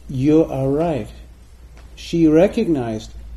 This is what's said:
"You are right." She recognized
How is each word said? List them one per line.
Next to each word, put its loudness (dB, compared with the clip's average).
"You 2
are -4
right." -2
She 0
recognized 0